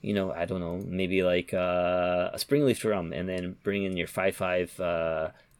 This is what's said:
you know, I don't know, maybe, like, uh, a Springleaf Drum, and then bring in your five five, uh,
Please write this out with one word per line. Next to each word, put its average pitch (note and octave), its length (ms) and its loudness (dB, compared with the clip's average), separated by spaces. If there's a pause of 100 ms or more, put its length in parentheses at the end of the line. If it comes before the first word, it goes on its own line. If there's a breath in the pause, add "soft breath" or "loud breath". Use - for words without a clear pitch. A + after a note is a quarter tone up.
you G#2 120 -2
know, F#2+ 180 0
I E2+ 140 -2
don't F#2 160 -4
know, F2 240 -4
maybe, F#2 380 0
like, F2+ 300 2
uh, F2+ 800 2
a - 40 -8
Springleaf C#3 420 2
Drum, F#2+ 340 0
and F2+ 140 -4
then F#2 360 -4
bring G2 200 0
in F#2 140 -2
your E2 100 -2
five F#2+ 280 2
five, F2+ 440 -2
uh, E2 500 0 (300)